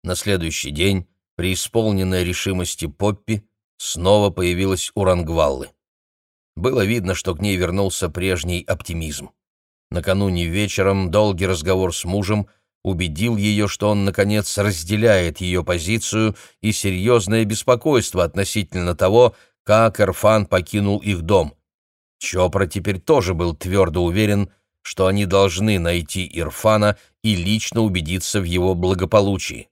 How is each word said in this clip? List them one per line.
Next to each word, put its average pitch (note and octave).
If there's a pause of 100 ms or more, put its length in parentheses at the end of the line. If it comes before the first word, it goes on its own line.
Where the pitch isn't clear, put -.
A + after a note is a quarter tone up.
На F2
следующий E2
день, F2+ (300)
преисполненная F#2
решимости F2+
Поппи, G#2 (300)
снова G2+
появилась F2+
у G2+
Рангваллы. E2 (840)
Было G#2
видно, G2
что F2+
к D2
ней G2+
вернулся F#2
прежний F2
оптимизм. E2 (600)
Накануне F#2
вечером G2
долгий G2
разговор F#2
с -
мужем G2+ (360)
убедил F#2
её, G#2
что G#2
он, G#2
наконец, G2+
разделяет G2
её F2+
позицию G2+ (240)
и G#2+
серьёзное G#2
беспокойство A2+
относительно F2+
того, A2+ (300)
как A2
Ирфан G#2
покинул G2+
их F#2
дом. E2 (640)
Чопра F#2
теперь F#2
тоже G#2+
был E2+
твёрдо F2+
уверен, G2 (340)
что F#2+
они G2+
должны G2
найти F2
Ирфана G#2 (280)
и G#2+
лично G#2
убедиться F2+
в G2
его F2+
благополучии. F#2